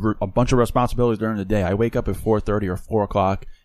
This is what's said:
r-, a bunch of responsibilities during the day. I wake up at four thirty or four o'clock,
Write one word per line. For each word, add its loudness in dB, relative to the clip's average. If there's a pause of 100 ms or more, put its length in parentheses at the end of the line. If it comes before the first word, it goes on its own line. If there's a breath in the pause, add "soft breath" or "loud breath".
r-, 0
a 0
bunch 0
of 6
responsibilities 2
during -2
the -4
day. 2
I 0
wake 0
up -2
at -4
four 2
thirty -2
or -4
four -2
o'clock, 0 (200)